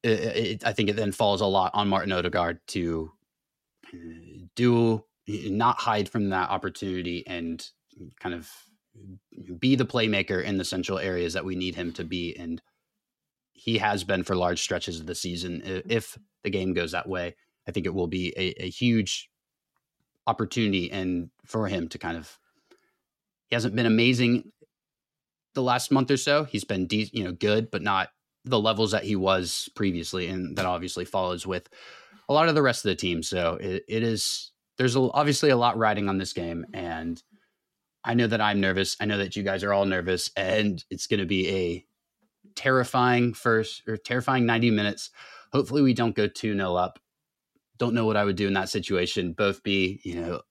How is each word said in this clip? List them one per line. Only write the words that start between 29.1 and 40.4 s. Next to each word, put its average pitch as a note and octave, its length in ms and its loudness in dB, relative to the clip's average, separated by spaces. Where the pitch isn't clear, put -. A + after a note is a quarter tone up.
was F#2 580 0
previously. F2 540 -2
And F#2 300 -6
that F#2 100 0
obviously F2+ 380 -4
follows F2+ 420 -4
with F#2 200 -6
a C#3 40 2
lot D#3+ 140 6
of D#3+ 60 2
the D3+ 80 4
rest B2 240 2
of G#2 40 2
the F2+ 60 2
team. E2+ 280 -2
So F2 360 0
it, F#2+ 280 -4
it A2+ 160 -2
is, - 480 -2
there's B2+ 200 4
a, - 20 6
obviously C#3+ 520 4
a B2+ 40 8
lot A#2+ 220 4
riding G#2 320 2
on G2 80 2
this F#2+ 160 -4
game. E2+ 400 -6
And E2 500 -6
I A#2 100 -2
know A#2 140 4
that G#2+ 140 0
I'm G#2 180 2
nervous. F#2+ 400 0
I G#2+ 60 -2
know G#2 120 0
that G2 200 -2
you G2+ 40 -4
guys G2 220 -2
are G2+ 80 0
all G2 140 4
nervous, F#2 500 0
and G2 540 0